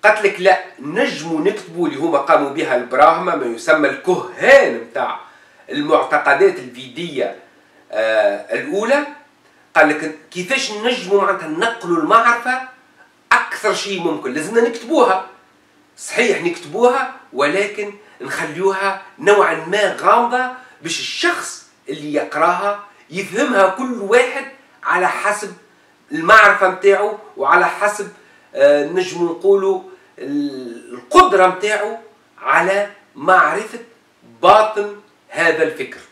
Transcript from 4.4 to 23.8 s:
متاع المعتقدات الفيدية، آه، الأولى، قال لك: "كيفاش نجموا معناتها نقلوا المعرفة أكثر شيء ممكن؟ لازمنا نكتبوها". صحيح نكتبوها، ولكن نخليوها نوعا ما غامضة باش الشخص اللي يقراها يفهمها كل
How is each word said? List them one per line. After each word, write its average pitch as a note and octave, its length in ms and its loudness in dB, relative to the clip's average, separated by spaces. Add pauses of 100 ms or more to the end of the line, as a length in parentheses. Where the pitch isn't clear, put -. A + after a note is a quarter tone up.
متاع - 420 -6 (500)
المعتقدات D3+ 920 2
الفيدية، C3 760 -8 (560)
آه، G#2+ 640 0
الأولى، A3+ 520 -2 (680)
قال D#3 140 4
لك: D3+ 260 -4 (160)
"كيفاش G#3+ 400 -4
نجموا G#3 500 -2
معناتها F#3 260 -2
نقلوا F3 500 -4
المعرفة A#3 640 2 (680)
أكثر - 420 -2
شيء F#3+ 280 -6
ممكن؟ D3+ 320 -4
لازمنا A3 360 0
نكتبوها". B3 580 0 (720)
صحيح G#3+ 460 -2
نكتبوها، E3+ 680 -2 (200)
ولكن G3+ 600 -4 (280)
نخليوها F#3+ 800 -4 (180)
نوعا F#3+ 360 4
ما F3+ 460 -2
غامضة A#3+ 500 2 (300)
باش - 180 -6
الشخص - 680 -6 (220)
اللي D3 240 -8
يقراها F3 680 -2 (260)
يفهمها B3 600 0
كل B3 320 -6